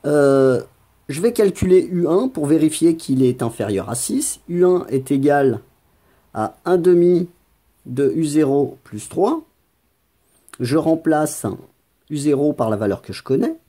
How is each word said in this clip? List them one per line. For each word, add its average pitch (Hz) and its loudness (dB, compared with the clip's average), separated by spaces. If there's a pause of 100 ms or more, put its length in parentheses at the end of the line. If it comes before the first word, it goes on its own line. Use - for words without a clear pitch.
Euh, 139 4 (460)
je 147 -8
vais 233 0
calculer 185 2
U 170 0
un 196 0
pour 160 -4
vérifier 156 2
qu'il 131 0
est 127 0
inférieur 104 -4
à 117 -6
six. - -6
U 175 2
un 180 2
est 135 -4
égal 139 2 (720)
à 107 -6
un 180 2
demi 175 2 (560)
de 131 -2
U 160 -2
zéro 143 0
plus - -14
trois. 269 -2 (1160)
Je 127 -2
remplace 156 -2 (680)
U 151 -8
zéro 147 0
par 117 -2
la 107 -2
valeur 101 -4
que 92 -16
je - -14
connais. 247 -2 (140)